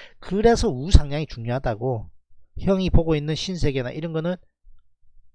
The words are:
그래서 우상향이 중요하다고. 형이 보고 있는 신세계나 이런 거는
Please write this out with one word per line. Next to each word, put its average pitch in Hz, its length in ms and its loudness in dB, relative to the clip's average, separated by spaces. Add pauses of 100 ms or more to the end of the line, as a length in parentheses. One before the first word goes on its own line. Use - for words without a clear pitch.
(200)
그래서 220 480 2
우상향이 143 580 4
중요하다고. 120 840 -6 (520)
형이 190 300 0
보고 165 240 4
있는 151 200 -4
신세계나 135 560 -4
이런 160 220 -10
거는 165 240 -4 (1000)